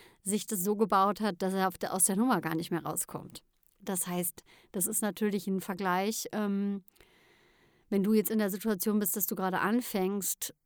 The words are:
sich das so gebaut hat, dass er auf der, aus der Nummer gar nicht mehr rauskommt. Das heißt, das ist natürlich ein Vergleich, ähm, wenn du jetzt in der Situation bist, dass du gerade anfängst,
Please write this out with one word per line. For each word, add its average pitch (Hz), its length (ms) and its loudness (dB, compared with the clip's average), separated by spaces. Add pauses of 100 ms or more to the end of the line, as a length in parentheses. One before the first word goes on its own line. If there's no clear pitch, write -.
(240)
sich 196 240 -2
das 185 160 -4
so 208 140 2
gebaut 202 420 4
hat, 208 220 -2
dass 185 120 2
er 190 140 2
auf 185 100 -4
der, - 160 -4
aus 185 120 2
der 190 100 2
Nummer 220 240 4
gar 165 160 -2
nicht 165 160 -4
mehr 165 140 -2
rauskommt. - 580 -8 (380)
Das 190 260 -4
heißt, 180 360 -4 (280)
das 185 160 -2
ist 220 140 -2
natürlich 208 460 0
ein 190 120 0
Vergleich, 190 720 -2
ähm, 202 520 -2 (1080)
wenn 196 120 4
du 214 100 4
jetzt 214 180 4
in 220 80 2
der 202 100 2
Situation 208 500 0
bist, 208 180 -2
dass 196 100 -2
du - 80 -4
gerade 185 240 0
anfängst, 202 960 -2 (100)